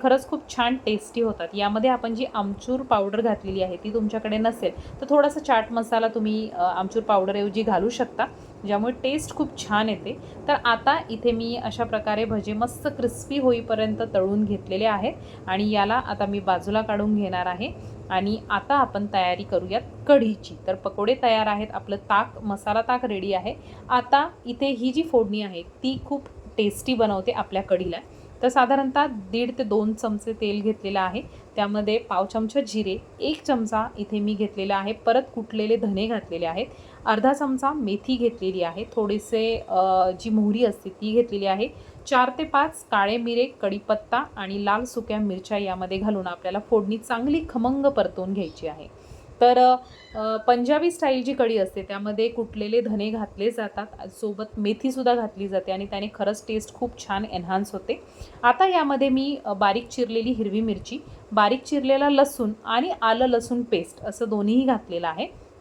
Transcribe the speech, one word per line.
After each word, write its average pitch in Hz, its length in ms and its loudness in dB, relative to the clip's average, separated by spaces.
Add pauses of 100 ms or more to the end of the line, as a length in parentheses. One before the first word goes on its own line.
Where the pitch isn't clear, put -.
खरंच 262 260 2
खूप - 280 -8
छान 247 200 2 (100)
टेस्टी 214 340 -2
होतात. 208 340 -2
यामध्ये 208 360 2
आपण 240 240 0
जी 240 100 -2 (100)
आमचूर 214 460 -2
पावडर 214 400 0
घातलेली 196 420 -2
आहे 185 140 -2
ती 214 180 -6
तुमच्याकडे 220 440 -2
नसेल - 600 -2
तर 269 80 -6
थोडासा 294 320 4
चाट 233 320 2
मसाला 226 360 2
तुम्ही, 214 420 -2
अ, 175 120 -4
आमचूर 190 400 0
पावडरऐवजी 202 600 2
घालू 196 260 2
शकता, 240 380 -2 (400)
ज्यामुळे 208 260 0
टेस्ट 269 420 -4
खूप - 340 -6
छान 214 200 2
येते. 208 280 -6 (320)
तर 294 40 2
आता 262 460 2 (120)
इथे 226 220 0
मी 233 240 -4
अशा 226 280 -4
प्रकारे 214 400 -2
भजे 208 280 -2
मस्त 247 360 -4
क्रिस्पी 277 500 -4
होईपर्यंत 226 640 2 (120)
तळून 202 300 2
घेतलेले 196 400 -2
आहेत 220 300 0 (320)
आणि 202 240 0
याला 208 240 4
आता 208 320 -2
मी 202 140 -2
बाजूला 190 420 0
काढून 208 340 0
घेणार 185 300 -2
आहे 190 260 -4 (380)
आणि 196 280 0 (120)
आता 202 240 0
आपण 254 380 2
तयारी 180 300 2
करूयात 185 400 -2 (260)
कढीची. 226 460 4 (120)
तर 185 80 0
पकोडे 202 480 0
तयार 220 240 4
आहेत, 208 240 -2
आपलं - 260 -8
ताक, 220 480 0
मसाला 208 380 -2
ताक 247 220 0
रेडी 202 280 -4
आहे. 185 220 -4 (340)
आता 262 400 2 (180)
इथे 240 200 -2
ही 247 260 0
जी 302 100 0
फोडणी 214 400 0
आहे 185 200 -8
ती 262 420 -6
खूप 285 180 -6 (360)
टेस्टी 214 360 0
बनवते 208 380 0
आपल्या 196 300 -4
कढीला. 185 340 0 (460)
तर 254 60 4
साधारणतः 269 580 4
दीड 233 520 -4
ते 262 60 -2
दोन 214 280 0
चमचे 214 400 -4
तेल 208 300 -4
घेतलेलं 202 380 -2
आहे, 185 220 -2 (340)
त्यामध्ये 208 420 0
पाव 196 280 0
चमचा 220 340 -2
जिरे, 208 360 -2 (240)
एक 302 220 -4
चमचा 226 460 0 (100)
इथे 208 200 -4
मी 208 160 0
घेतलेला 196 420 -2
आहे 196 160 -2
परत 233 300 2 (120)
कुटलेले 220 420 -2
धने 202 300 0
घातलेले 175 400 -4
आहेत, 175 200 -4 (400)
अर्धा 220 260 4
चमचा 277 400 0
मेथी 247 440 -2
घेतलेली 196 460 -2
आहे, 170 300 -4
थोडेसे, 220 760 0
अ, 185 420 4
जी 185 200 -6
मोहरी 214 340 4
असते 202 240 0
ती 214 240 -4
घेतलेली 220 340 2
आहे, 196 220 2 (380)
चार 254 320 6
ते 311 60 -2
पाच 302 460 0
काळे 208 260 2
मिरे, 233 280 0
कढीपत्ता 208 800 -2 (120)
आणि 202 280 -6
लाल 208 200 2
सुक्या 226 340 -4
मिरच्या 202 400 -2
यामध्ये 185 400 -4
घालून 196 280 0
आपल्याला 180 320 -4
फोडणी 208 400 2
चांगली 262 500 -2
खमंग 262 380 0
परतवून 190 460 0
घ्यायची 170 340 -6
आहे. - 420 -14 (320)
तर, 254 360 10 (380)
अ, 220 220 0
पंजाबी 247 540 4
स्टाईल 269 320 2
जी 262 100 0
कढी 233 260 2
असते 190 240 -2
त्यामध्ये 208 460 -2
कुटलेले 226 520 -2
धने 214 300 -2
घातले 214 400 -4
जातात, 214 580 -8
सोबत 208 360 -6 (120)
मेथीसुद्धा 240 580 2
घातली 214 340 -4
जाते 190 240 -2
आणि 196 140 -6
त्याने 202 280 -6
खरंच 214 340 -2
टेस्ट 214 260 -6
खूप - 320 -8
छान 202 180 -2
एन्हान्स 185 480 -4
होते. 220 320 -6 (380)
आता 247 240 6
यामध्ये 277 420 2
मी, 269 360 0
अ, 208 80 -4
बारीक 202 360 0
चिरलेली 226 420 -2
हिरवी 214 300 -2
मिरची, 226 380 -4 (340)
बारीक 214 300 4
चिरलेला 269 460 2
लसूण 269 440 4 (120)
आणि 254 280 0 (100)
आलं 226 240 4
लसूण 240 360 0
पेस्ट 190 420 -4
असं 202 240 -4
दोन्हीही 214 360 2
घातलेलं 185 440 -2
आहे. 202 400 -8 (120)